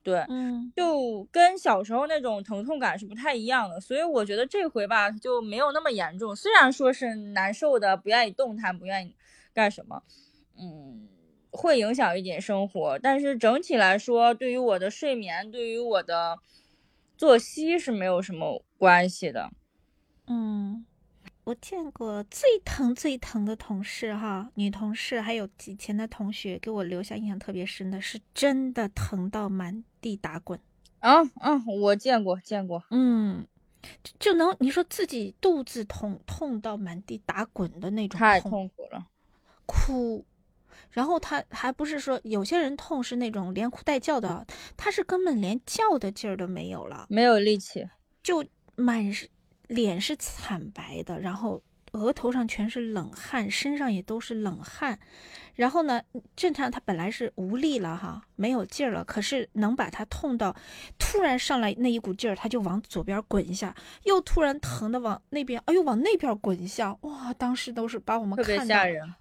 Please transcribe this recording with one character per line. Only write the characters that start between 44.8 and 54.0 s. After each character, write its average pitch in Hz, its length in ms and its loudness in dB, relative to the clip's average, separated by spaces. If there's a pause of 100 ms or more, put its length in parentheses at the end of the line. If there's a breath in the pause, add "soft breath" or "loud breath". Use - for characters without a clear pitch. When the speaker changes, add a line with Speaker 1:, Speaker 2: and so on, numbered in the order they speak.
Speaker 2:
是 392 120 -2
根 370 220 0
本 277 160 2
连 202 240 -2
叫 427 340 2
的 196 140 -4
劲 208 180 -8
儿 190 60 -4
都 180 100 -6
没 175 220 -8
有 185 160 -10
了。 - 240 -14
Speaker 1:
没 214 140 4
有 240 160 10
力 208 180 6
气。 190 320 -8 (340)
Speaker 2:
就 339 220 0 (320)
满 226 360 2
是， - 160 -8 (380)
脸 214 340 0
是 196 160 -2
惨 - 540 -8
白 160 320 -12
的， 165 180 -8
然 185 140 -6
后 202 280 -6 (300)
额 220 200 0
头 247 200 -2
上 247 160 0
全 214 220 -2
是 226 220 -6
冷 185 200 -6
汗， 214 380 -6
身 285 260 -2
上 269 160 -2
也 185 100 -2